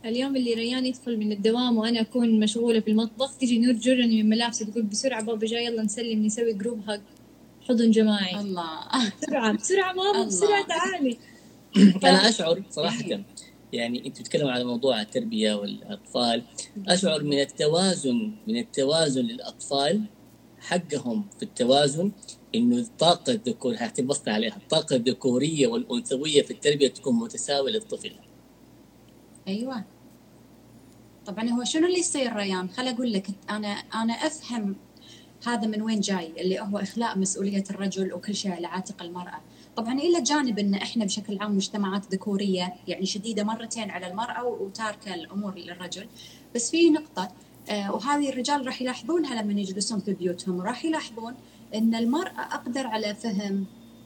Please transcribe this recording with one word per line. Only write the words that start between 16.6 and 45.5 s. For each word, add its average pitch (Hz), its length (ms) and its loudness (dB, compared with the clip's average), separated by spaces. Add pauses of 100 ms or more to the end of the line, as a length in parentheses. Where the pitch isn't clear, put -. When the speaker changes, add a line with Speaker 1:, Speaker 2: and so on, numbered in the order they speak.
Speaker 1:
مم. 196 120 -10
Speaker 3:
أشعر 175 340 2
من 143 180 2
التوازن، 143 920 2 (140)
من 110 120 -2
التوازن 135 640 0
للأطفال 139 840 -2 (580)
حقهم 123 640 -4 (120)
في - 60 -10
التوازن 139 680 2 (440)
إنه 120 220 4
الطاقة 135 560 2
الذكور-، 113 460 -2
هاتي 120 240 -4
بصنا 127 320 -2
عليها، 110 220 -2
الطاقة 156 400 0
الذكورية 127 680 2
والأنثوية 127 760 0
في - 80 -4
التربية 139 380 2
تكون - 260 0
متساوية 120 580 -2
للطفل. - 400 -6 (1400)
Speaker 2:
أيوة. 226 360 -6 (1400)
طبعا 214 240 -4
هو 240 140 0
شنو 320 220 2
اللي 370 120 2
يصير 254 380 -2
ريان؟ 190 340 -2
خل 254 180 -4
أقول 247 240 -2
لك، 190 140 -2 (240)
أنا، 208 180 -4
أنا 226 440 -4
أفهم 226 640 -4 (720)
هذا 226 200 0
من 214 160 -2
وين 220 180 0
جاي، 180 380 -2
اللي 185 220 0
هو 202 180 -4
إخلاء 196 400 -2
مسؤولية 196 520 0
الرجل 190 420 -2
وكل 180 220 -6
شيء 190 160 -4
على 170 160 -6
عاتق 185 360 -8
المرأة. 175 380 -12 (360)
طبعا 240 220 -2
إلى 339 240 4
جانب 254 360 0
إن 202 160 2
إحنا 214 300 -2
بشكل 202 340 -4
عام 208 180 0
مجتمعات 196 460 -2 (100)
ذكورية، 190 640 -2 (140)
يعني 185 180 -4
شديدة 208 380 -4
مرتين 226 460 -6
على 180 160 -8
المرأة 233 380 -6
و-، 214 200 -4
وتاركة 185 500 -8
الأمور 185 400 -8